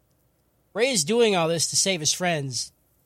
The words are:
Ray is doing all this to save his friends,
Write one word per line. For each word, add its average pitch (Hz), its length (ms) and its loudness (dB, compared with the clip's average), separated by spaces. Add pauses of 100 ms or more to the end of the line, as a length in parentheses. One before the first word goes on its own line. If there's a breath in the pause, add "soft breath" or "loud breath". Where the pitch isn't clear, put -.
(720)
Ray 247 180 0
is 185 120 0
doing 214 320 2
all 165 140 2
this 165 220 -2
to - 40 -2
save 190 240 0
his 151 140 0
friends, 147 580 -4 (340)